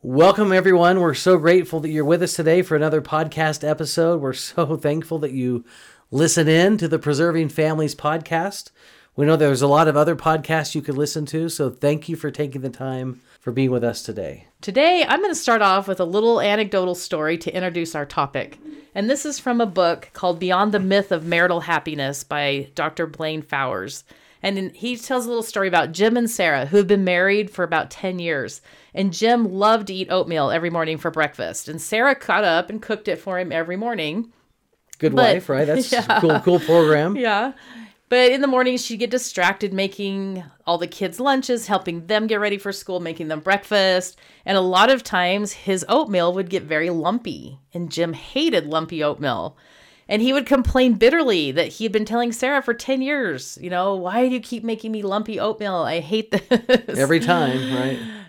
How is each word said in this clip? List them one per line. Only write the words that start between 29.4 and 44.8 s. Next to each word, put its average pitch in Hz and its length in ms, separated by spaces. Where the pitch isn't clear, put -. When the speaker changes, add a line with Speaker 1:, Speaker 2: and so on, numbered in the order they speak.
Speaker 2:
loved 208 340
to 196 60
eat 185 180
oatmeal 160 400
every 165 180
morning 160 280
for 170 120
breakfast. 147 580
And 156 140
Sarah 254 340
got 208 280
up 170 260
and 214 120
cooked 214 260
it 170 100
for 185 220
him 180 120
every 165 240
morning. 208 560
Speaker 1:
Good 208 160
Speaker 2:
But 233 200
Speaker 1:
wife, 180 140
right? 143 160
That's 202 260
Speaker 2:
<laughs> - 0
Yeah. 240 140
Speaker 1:
a 170 40
cool, 156 200
cool 175 180
program. 156 580
Speaker 2:
Yeah. 233 360
But 247 240
in 269 100
the 285 60
morning, 254 300
she'd 233 200
get 233 120
distracted 196 640
making 196 680
all 170 100
the 175 100
kids' 180 320
lunches, 262 460
helping 170 400
them 214 220
get 214 120
ready 202 200
for 202 120
school, 185 280
making 165 300
them 156 100
breakfast. 190 800
And 196 120
a 185 40
lot 185 300